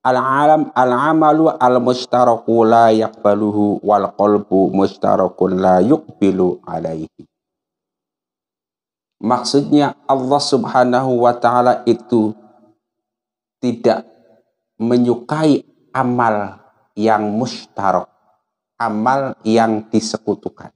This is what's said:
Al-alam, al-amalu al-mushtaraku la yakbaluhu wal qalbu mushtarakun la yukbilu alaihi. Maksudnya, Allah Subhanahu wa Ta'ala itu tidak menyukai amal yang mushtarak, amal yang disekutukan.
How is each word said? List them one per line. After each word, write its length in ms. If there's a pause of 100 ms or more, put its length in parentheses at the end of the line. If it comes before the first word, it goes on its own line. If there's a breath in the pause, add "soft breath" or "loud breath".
Al-alam, 640
al-amalu 800
al-mushtaraku 1120
la 320
yakbaluhu 880
wal 320
qalbu 560
mushtarakun 880
la 240
yukbilu 800
alaihi. 640 (1900)
Maksudnya, 880
Allah 320
Subhanahu 880
wa 80
Ta'ala 480
itu 480 (1300)
tidak 480 (720)
menyukai 880 (240)
amal 720 (320)
yang 320
mushtarak, 800 (720)
amal 640
yang 480
disekutukan. 840